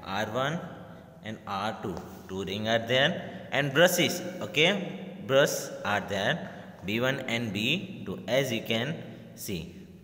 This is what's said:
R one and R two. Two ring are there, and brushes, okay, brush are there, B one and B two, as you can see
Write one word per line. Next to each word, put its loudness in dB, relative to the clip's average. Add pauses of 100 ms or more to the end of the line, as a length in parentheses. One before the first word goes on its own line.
R 0
one 0 (640)
and -8
R -2
two. -4 (340)
Two -4
ring -2
are 4
there, 2
and 0
brushes, 6 (200)
okay, 2 (100)
brush 4 (160)
are 2
there, -2 (340)
B 0
one 2
and -2
B 0
two, -6
as 2
you 0
can 0 (400)
see -8 (180)